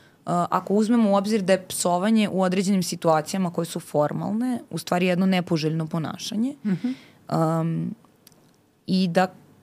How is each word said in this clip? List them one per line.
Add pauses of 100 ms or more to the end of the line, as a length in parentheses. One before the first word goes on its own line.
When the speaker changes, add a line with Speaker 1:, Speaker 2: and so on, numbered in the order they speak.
(240)
Speaker 1:
ako
uzmemo
u
obzir
da
je
psovanje
u
određenim
situacijama
koje
su
formalne, (100)
u
stvari
jedno
nepoželjno
ponašanje, (100)
Speaker 2:
Mhm. (420)
Speaker 1:
em, (960)
i
da (360)